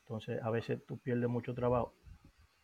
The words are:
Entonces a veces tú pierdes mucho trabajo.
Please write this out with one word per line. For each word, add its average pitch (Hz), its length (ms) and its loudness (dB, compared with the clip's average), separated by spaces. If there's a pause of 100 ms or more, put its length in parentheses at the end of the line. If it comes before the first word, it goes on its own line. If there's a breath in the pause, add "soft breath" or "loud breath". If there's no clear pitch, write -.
Entonces 117 420 -6
a 113 60 0
veces 117 380 0
tú 117 120 -6
pierdes 120 300 2
mucho 123 240 -2
trabajo. 123 420 2 (680)